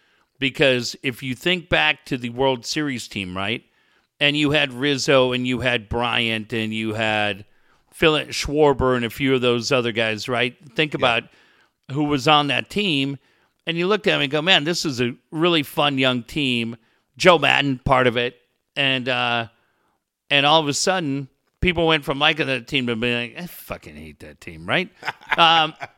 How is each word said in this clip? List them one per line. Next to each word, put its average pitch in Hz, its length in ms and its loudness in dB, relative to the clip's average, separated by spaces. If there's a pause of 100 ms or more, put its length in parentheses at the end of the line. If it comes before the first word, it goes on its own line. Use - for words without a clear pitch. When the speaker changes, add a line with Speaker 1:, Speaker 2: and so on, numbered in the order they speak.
(400)
Speaker 1:
Because 131 640 2
if 127 180 -6
you 127 140 -6
think 175 340 -4
back 151 360 0
to 139 120 -4
the 120 120 -8
World 127 360 -2
Series 139 420 -6
team, 92 300 -8
right? 101 260 -4 (560)
And 147 180 2
you 147 140 2
had 143 220 0
Rizzo, 131 580 2
and 127 160 -2
you 123 140 -2
had 120 280 -2
Bryant, 117 640 -2
and 110 200 -4
you 110 200 -4
had 107 520 -2 (460)
Phil 156 220 2 (140)
Schwarber, 131 680 2
and 120 100 0
a 110 40 -4
few 135 260 0
of 123 60 0
those 120 300 0
other 120 200 0
guys, 110 380 -2
right? 123 260 -2 (200)
Think 156 180 -2
Speaker 2:
Yeah. 160 40 -4
Speaker 1:
about 120 260 2 (680)
who 147 140 -2
was 143 220 0
on 147 200 6
that 123 220 -4
team, 139 480 -2 (500)
and 165 100 -4
you 175 100 0
looked 208 200 0
at 160 80 4
him 147 60 0
and 139 100 -2
go, 151 100 0
"Man, 175 220 2
this 170 220 -2
is 127 160 -2
a 123 140 0 (160)
really 165 320 2
fun 143 340 -2
young 127 260 0
team." 120 520 -4 (420)
Joe 170 200 8
Madden, 135 420 2
part 127 280 4
of 113 100 2
it. 123 220 -4 (360)
And, 131 340 -2
uh, 120 380 -2 (800)
and 143 160 4
all 160 160 6
of 147 60 -2
a 143 60 0
sudden, 143 540 -2 (320)
people 175 260 0
went 156 200 2
from 147 140 -4
liking 151 280 0
that 127 200 -4
team 131 200 -2
to 120 80 -2
being 120 380 -4
like, 160 100 -14
"I 175 40 -12
fucking - 480 -16
hate 76 260 -18
that 76 200 -20
team," 82 240 -16
right? 135 240 -2 (140)
Speaker 2:
<laughs> - 340 -6
Speaker 1:
Um, 160 360 4 (240)